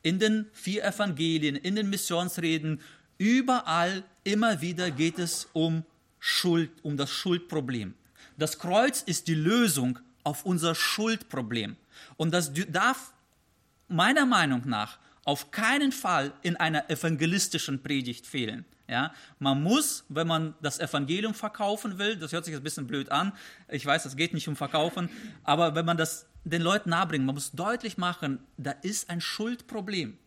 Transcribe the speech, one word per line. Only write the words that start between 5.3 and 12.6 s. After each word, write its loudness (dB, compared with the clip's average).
um 0
Schuld, 2
um -4
das -2
Schuldproblem. -2
Das -2
Kreuz 2
ist -2
die 2
Lösung 4
auf -4
unser 2
Schuldproblem. -2
Und 2
das 2
dü-, -2